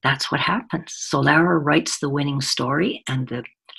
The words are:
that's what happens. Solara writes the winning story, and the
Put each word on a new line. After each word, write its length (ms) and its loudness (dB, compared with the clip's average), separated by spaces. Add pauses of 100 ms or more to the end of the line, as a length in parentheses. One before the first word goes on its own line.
that's 280 0
what 100 0
happens. 720 -4
Solara 520 4
writes 360 0
the 100 -2
winning 320 -2
story, 680 -2
and 200 -2
the 160 -6 (360)